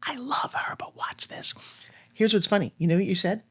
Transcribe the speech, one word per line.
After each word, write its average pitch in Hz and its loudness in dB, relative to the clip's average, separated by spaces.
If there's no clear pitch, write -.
I 302 -6
love 254 -4
her, - -6
but - -12
watch - -8
this. - -2
Here's 214 4
what's 202 4
funny. 202 2
You 170 0
know 165 6
what 190 4
you 190 0
said? 185 -2